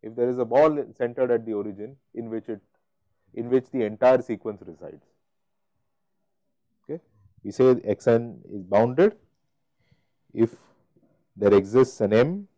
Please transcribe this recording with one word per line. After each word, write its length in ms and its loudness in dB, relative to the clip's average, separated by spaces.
If 100 -14
there 160 -2
is 80 -6
a 60 0
ball 420 2
centered 360 -2
at 120 0
the 100 -8
origin 420 -10
in 160 -12
which 180 -10
it 120 -10
in 160 -8
which 200 0
the 120 -4
entire 400 2
sequence 440 -10
resides. 380 -20
Okay? 160 -14
We 60 -12
say 340 4
X 220 -4
n 340 0
is 100 -14
bounded 540 0
if 160 0
there 180 4
exists 460 2
an 120 0
M 440 0